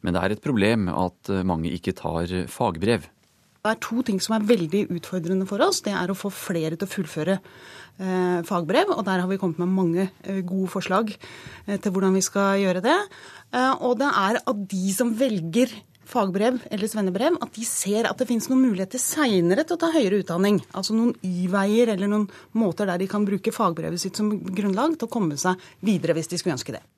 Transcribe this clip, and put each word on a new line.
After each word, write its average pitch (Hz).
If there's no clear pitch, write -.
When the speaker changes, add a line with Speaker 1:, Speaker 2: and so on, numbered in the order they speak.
Speaker 1:
men 87
det 87
er 98
et 107
problem 110
at, -
eh, 95
mange 85
ikke 92
tar 87
fagbrev. 98
Speaker 2:
Det 214
er 220
to 233
ting 196
som 220
er 214
veldig 196
utfordrende 185
for 202
oss. 359
Det 202
er 180
å 190
få 196
flere 165
til 196
å -
fullføre, 190
eh, 180
fagbrev, 185
og 214
der 185
har 180
vi 190
kommet 175
med 175
mange, 190
eh, 190
gode 185
forslag, 196
eh, 202
til 196
hvordan 190
vi 190
skal 196
gjøre 185
det. 359
Eh, 254
og 247
det 277
er 208
at 208
de 190
som 240
velger 220
fagbrev 214
eller 208
svennebrev, 214
at -
de 226
ser 214
at -
det 254
finnes 233
noen 262
muligheter 190
senere 220
til 349
å 339
ta 330
høyere 208
utdanning. 180
Altså 196
noen 233
Y-veier 196
eller 202
noen 208
måter 208
der 180
de 190
kan 208
bruke 196
fagbrevet 165
sitt 185
som 208
grunnlag 202
til 233
å -
komme 165
seg 185
videre 160
hvis 160
de 175
skulle 160
ønske -
det. -